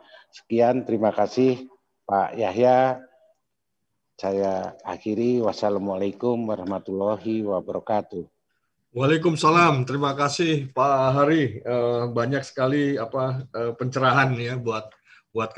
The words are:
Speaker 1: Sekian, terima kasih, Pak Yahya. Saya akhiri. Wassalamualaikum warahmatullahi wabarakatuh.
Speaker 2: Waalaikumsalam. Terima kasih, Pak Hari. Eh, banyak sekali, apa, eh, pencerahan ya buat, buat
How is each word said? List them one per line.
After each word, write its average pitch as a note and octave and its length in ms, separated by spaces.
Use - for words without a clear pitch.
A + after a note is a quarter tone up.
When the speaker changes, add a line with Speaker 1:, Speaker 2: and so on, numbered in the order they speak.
Speaker 1:
Sekian, A#2 560
terima A2 240
kasih, B2+ 560
Pak - 320
Yahya. B2+ 640
Saya F#2+ 720
akhiri. A2 560
Wassalamualaikum G2+ 1040
warahmatullahi G2 960
wabarakatuh. F#2+ 800
Speaker 2:
Waalaikumsalam. D#3+ 880
Terima C#3 320
kasih, D3 560
Pak C#3 240
Hari. C#3+ 400
Eh, A#2+ 480
banyak A#2+ 400
sekali, C#3 480
apa, C3 560
eh, A#2 240
pencerahan C3 640
ya A#2+ 160
buat, A2+ 400
buat A2 240